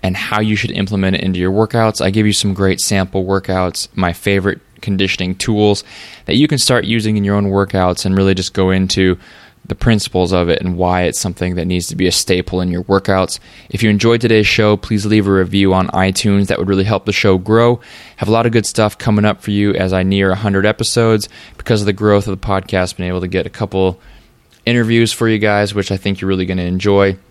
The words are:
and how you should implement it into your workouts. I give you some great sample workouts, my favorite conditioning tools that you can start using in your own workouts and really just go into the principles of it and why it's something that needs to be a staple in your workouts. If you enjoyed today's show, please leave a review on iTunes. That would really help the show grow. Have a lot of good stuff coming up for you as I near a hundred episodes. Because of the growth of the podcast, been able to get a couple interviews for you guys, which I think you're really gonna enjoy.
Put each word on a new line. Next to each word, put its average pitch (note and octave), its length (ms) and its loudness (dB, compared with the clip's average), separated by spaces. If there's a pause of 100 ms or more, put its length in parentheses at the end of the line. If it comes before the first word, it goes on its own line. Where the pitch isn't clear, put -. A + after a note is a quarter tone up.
and F#2 160 -4
how - 240 -4
you G#2+ 140 0
should - 160 -4
implement F#2+ 460 -2
it - 40 -4
into F2+ 180 -2
your F2+ 120 0
workouts. A2 520 0
I F#2+ 60 0
give G#2+ 160 0
you G#2 80 2
some G2 220 -2
great F#2+ 260 0
sample F#2+ 420 -2
workouts, F#2 720 -2
my F2+ 200 -2
favorite G2 480 -2 (200)
conditioning F#2 540 -2
tools G#2 480 0 (420)
that - 120 0
you D3 100 4
can D3 100 0
start B2 280 0
using G#2+ 300 -2
in G2+ 80 0
your G2+ 120 0
own G2+ 100 0
workouts F#2+ 580 0
and F#2+ 140 0
really F#2+ 160 4
just F#2 220 -4
go F#2+ 160 2
into F#2 480 2 (480)
the - 80 -6
principles A2 580 0
of F2 160 2
it E2+ 100 2
and F2+ 160 -4
why F2+ 280 0
it's - 160 -2
something F2+ 360 -4
that E2+ 120 -4
needs F2+ 200 -2
to D#2+ 80 -10
be F#2 120 0
a F2+ 40 2
staple F#2 500 -2
in F2+ 80 -2
your F2 160 -4
workouts. F#2+ 540 0 (300)
If - 140 -4
you G#2+ 80 4
enjoyed A2+ 280 2
today's A2 280 4
show, G#2 280 2
please G2+ 300 -4
leave G#2 220 2
a G2 40 2
review F#2+ 420 2
on F#2 160 2
iTunes. G2 580 0
That - 100 -2
would F#2 100 -4
really G2 160 0
help G2+ 220 -2
the G2+ 80 -2
show F#2+ 240 2
grow. A2+ 420 2 (380)
Have - 100 -6
a G#2+ 40 0
lot A#2 160 2
of A#2 40 0
good A2+ 140 2
stuff G#2+ 320 0
coming G#2 260 0
up G#2+ 180 0
for G#2+ 100 -6
you G2+ 240 0
as F#2 180 -2
I F#2 80 2
near F#2+ 300 2
a F#2 40 2
hundred G2 300 0
episodes. A2+ 640 0 (280)
Because A2 220 0
of G2+ 60 -2
the G2+ 80 0
growth G#2 340 2
of F#2+ 140 -6
the - 40 -12
podcast, F#2+ 520 -2
been F2+ 80 -6
able F2+ 160 -4
to F#2 60 -6
get F2+ 180 -2
a F#2+ 60 -12
couple F#2+ 500 -2 (640)
interviews A#2 480 2
for A2+ 160 -2
you A2 80 0
guys, G#2 380 0
which G2 160 -2
I G2 40 0
think F#2+ 240 -4
you're F#2+ 80 -4
really F#2 200 -2
gonna F#2 160 -2
enjoy. G2 520 2 (160)